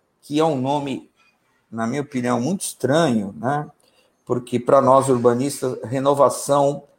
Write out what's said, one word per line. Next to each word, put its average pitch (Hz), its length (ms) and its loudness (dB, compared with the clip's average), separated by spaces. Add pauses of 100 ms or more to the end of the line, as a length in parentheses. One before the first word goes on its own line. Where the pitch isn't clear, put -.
(220)
que 147 180 -4
é 156 60 2
um 151 140 -2
nome, 139 500 -6 (600)
na 110 160 -6
minha 135 160 -4
opinião, 123 380 -4
muito 160 220 -4
estranho, 123 760 -2
né? 143 320 -6 (560)
Porque 123 340 -4
pra 139 220 6
nós 131 280 4
urbanistas, 127 760 0
renovação 139 1000 0 (160)